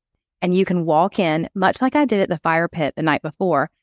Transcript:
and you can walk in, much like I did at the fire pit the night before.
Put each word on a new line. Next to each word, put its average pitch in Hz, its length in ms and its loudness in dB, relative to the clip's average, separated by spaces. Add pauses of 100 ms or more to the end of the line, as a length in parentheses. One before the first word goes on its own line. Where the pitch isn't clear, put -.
(400)
and 180 160 0
you 190 80 4
can 180 220 0
walk 165 320 2
in, 165 360 0
much 190 280 0
like 254 120 0
I 294 120 2
did 208 160 0
at 185 80 0
the 165 80 -4
fire 165 300 0
pit 151 280 -4
the 151 60 -6
night 147 180 0
before. 156 500 -2 (120)